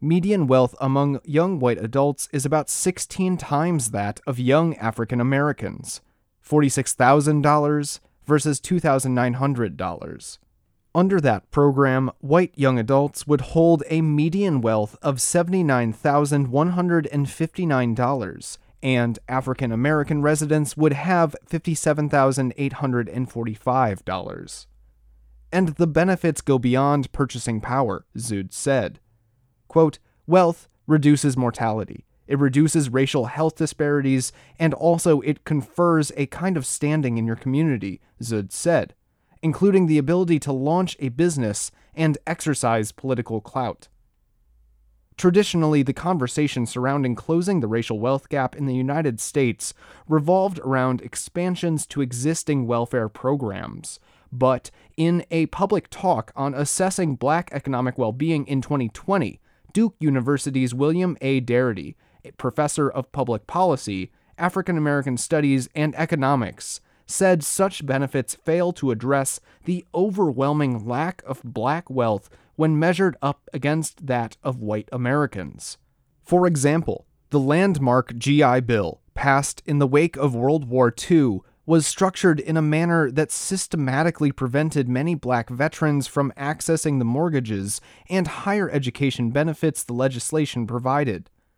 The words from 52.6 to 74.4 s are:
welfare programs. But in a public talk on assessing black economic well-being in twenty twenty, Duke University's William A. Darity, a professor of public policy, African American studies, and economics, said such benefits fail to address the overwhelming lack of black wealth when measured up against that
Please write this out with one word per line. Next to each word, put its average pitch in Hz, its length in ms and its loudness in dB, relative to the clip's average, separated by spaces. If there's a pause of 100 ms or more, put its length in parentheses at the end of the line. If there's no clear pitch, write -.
welfare 117 420 -2
programs. 113 920 -6 (320)
But 127 400 0 (240)
in 170 360 2
a 165 160 0
public 190 420 -2
talk 156 460 -2
on 135 180 -4
assessing 156 640 -2
black 151 360 0
economic 127 460 -4
well-being 135 480 0
in 135 160 -2
twenty 127 280 -2
twenty, 180 500 -2 (340)
Duke 220 260 2
University's 131 760 0
William 160 480 0
A. 135 200 0
Darity, 120 540 0 (300)
a 123 60 -20
professor 143 580 -2
of 131 220 -8
public 120 360 -4
policy, 131 640 -2 (260)
African 180 400 -2
American 143 400 0
studies, 139 560 0
and 151 220 -2
economics, 131 840 -2 (260)
said 185 360 2
such 190 440 -2
benefits 135 480 -2
fail 175 360 0
to 139 200 -2
address 131 480 -2 (260)
the 180 180 -4 (120)
overwhelming 147 920 0
lack 143 400 -6
of - 180 -10
black 127 460 -4
wealth 117 400 -2 (260)
when 156 220 2
measured 175 420 2
up - 320 -4
against 147 540 -4
that 120 380 -4